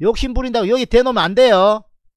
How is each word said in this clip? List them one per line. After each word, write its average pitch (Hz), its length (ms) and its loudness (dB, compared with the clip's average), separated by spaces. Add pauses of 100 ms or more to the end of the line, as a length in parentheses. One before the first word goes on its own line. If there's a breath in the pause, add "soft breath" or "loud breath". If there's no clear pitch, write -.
욕심 233 320 -2
부린다고 233 340 -4
여기 247 180 0
대놓으면 240 380 0
안 180 120 -4
돼요. 214 480 2 (340)